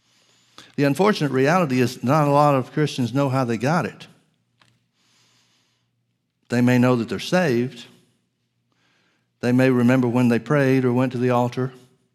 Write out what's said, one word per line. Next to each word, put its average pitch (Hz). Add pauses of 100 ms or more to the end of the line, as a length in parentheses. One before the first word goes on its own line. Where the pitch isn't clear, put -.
(760)
The 139
unfortunate 147
reality 135
is 120
not 147
a 143
lot 143
of 127
Christians 139
know 139
how 131
they 117
got 135
it. - (2500)
They 120
may 123
know 127
that 110
they're 98
saved. 131 (1500)
They 120
may 131
remember 123
when 120
they 117
prayed 135
or 123
went 127
to 123
the 127
altar, 123 (420)